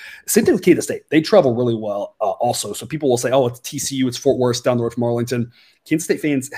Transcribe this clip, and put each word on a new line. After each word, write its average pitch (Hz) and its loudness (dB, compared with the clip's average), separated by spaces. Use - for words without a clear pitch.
Same - 4
thing 330 4
with - -4
Kansas 135 4
State. - -8
They 156 4
travel 139 4
really 120 0
well, 101 -6
uh, 104 0
also. 120 -4
So - -12
people 147 -4
will 120 4
say, 123 -2
"Oh, 135 4
it's 120 -6
T - -10
C 139 -6
U, 131 0
it's 120 -8
Fort 127 2
Worth, 123 0
down 123 2
the 120 -2
road 117 -4
from 120 -2
Arlington." 120 -2
Kansas 160 0
State 208 -2
fans 139 -2